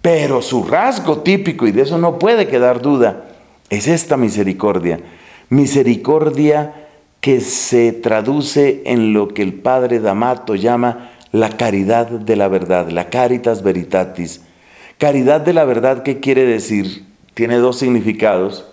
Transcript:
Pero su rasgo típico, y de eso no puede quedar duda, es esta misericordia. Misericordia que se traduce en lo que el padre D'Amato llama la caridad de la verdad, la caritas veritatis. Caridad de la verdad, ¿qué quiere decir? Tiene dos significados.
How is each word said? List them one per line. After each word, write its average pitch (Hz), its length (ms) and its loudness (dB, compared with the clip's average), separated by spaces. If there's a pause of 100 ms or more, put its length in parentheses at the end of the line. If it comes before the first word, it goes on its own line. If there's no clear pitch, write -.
Pero 147 400 2
su 120 240 -4
rasgo 175 540 0
típico, 175 480 0
y 104 60 2
de 117 100 2
eso 156 160 0
no 170 200 0
puede 214 300 2
quedar 123 320 2
duda, 123 460 0 (420)
es 104 180 -4
esta 156 300 0
misericordia. 95 800 0 (520)
Misericordia 143 1400 2 (340)
que 131 220 2
se 117 500 0
traduce 127 920 0
en 113 260 2
lo 104 160 2
que 104 140 -6
el 95 100 -4
padre 123 480 0
D'Amato 110 540 -2
llama 120 560 -2 (200)
la 110 200 0
caridad 110 560 0
de 110 300 -2
la 101 120 2
verdad, 90 400 0
la 85 220 -4
caritas 120 520 0
veritatis. 92 800 -4 (560)
Caridad 143 460 2
de 170 100 0
la 165 140 4
verdad, 123 360 0
¿qué 139 160 -4
quiere 131 280 2
decir? 104 580 -2 (300)
Tiene 117 220 0
dos 123 220 2
significados. 107 960 0